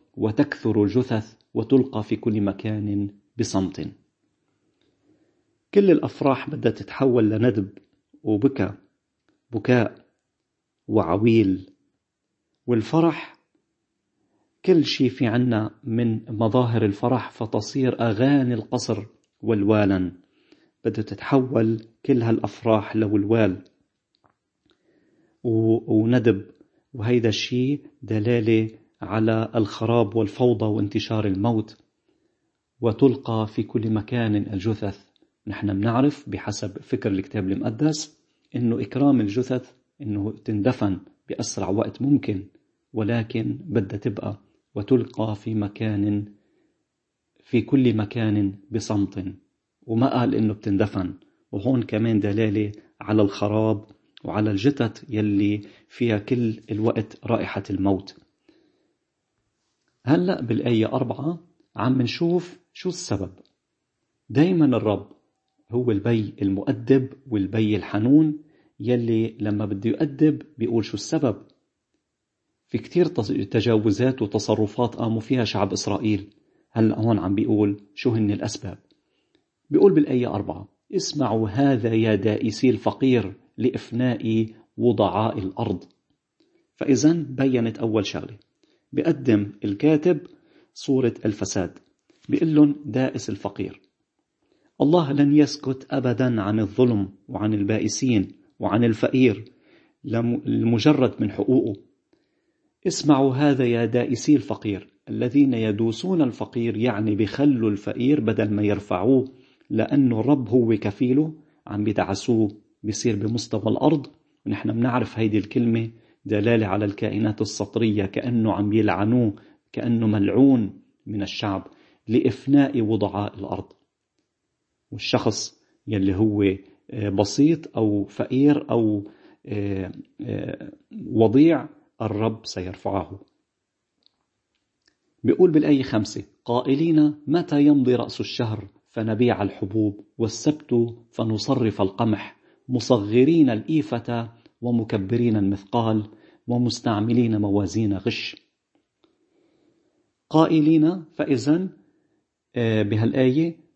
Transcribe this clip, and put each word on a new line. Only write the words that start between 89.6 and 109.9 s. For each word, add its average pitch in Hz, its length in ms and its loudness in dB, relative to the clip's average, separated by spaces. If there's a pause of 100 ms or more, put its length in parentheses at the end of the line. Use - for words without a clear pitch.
الكاتب 151 540 2 (540)
صورة 127 400 0 (120)
الفساد، 98 540 -4 (500)
بيقول 156 260 0
لهم 147 200 6 (100)
دائس 127 440 -4
الفقير. 98 520 -8 (1000)
الله 147 300 4
لن 143 240 4
يسكت 135 560 0
أبدا 123 500 0
عن 104 180 0
الظلم 104 500 2 (180)
وعن 107 260 -2
البائسين 107 760 0 (320)
وعن 104 240 2
الفقير 117 680 2 (520)
لم-، 117 420 -2
لمجرد 113 760 2
من 104 100 -2
حقوقه. 110 500 0 (1080)
"اسمعوا 139 460 4
هذا 139 320 2
يا 117 200 0
دائسي 120 500 0
الفقير." 104 520 -4 (220)
الذين 123 440 2
يدوسون 113 680 -2
الفقير، 113 560 -4
يعني 110 380 0
بيخلوا 113 540 2
الفقير 120 520 0
بدل 107 320 0
ما 101 100 0
يرفعوه، 101 640 2 (420)
لأنه 117 500 2